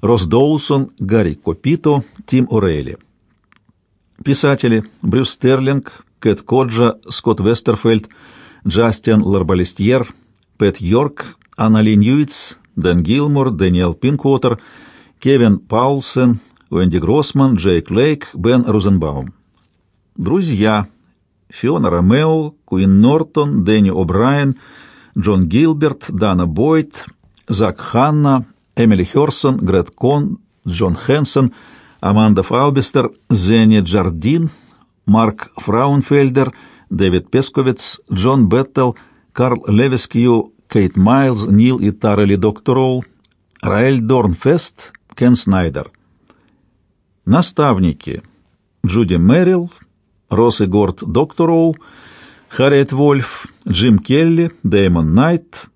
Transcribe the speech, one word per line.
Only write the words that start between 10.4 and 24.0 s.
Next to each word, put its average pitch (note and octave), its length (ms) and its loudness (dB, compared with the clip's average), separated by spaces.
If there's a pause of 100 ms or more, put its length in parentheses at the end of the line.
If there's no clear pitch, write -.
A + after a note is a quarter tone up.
Пэт G2 200 0
Йорк, C3 600 -4 (180)
Анна A2 240 2
Ли G#2+ 160 2
Ньюитс, C3 600 -2 (200)
Дэн F2 260 0
Гилмор, C3+ 480 -2
Дэниел F2+ 440 0
Пинкуотер, C3+ 680 -2 (600)
Кевин A#2+ 380 2
Паулсен, B2+ 840 -2 (280)
Уэнди F2+ 300 0
Гроссман, C3+ 560 0
Джейк F2 360 0
Лейк, C#3+ 440 -2
Бен A#2+ 320 0
Розенбаум. F2+ 640 -2 (840)
Друзья: A2 680 -2 (600)
Фиона C#3 400 -2
Ромео, D3 640 0 (160)
Куин F#2+ 340 2
Нортон, D3 640 0
Дэнни G#2 260 2
О'Брайен, A#2+ 680 0 (600)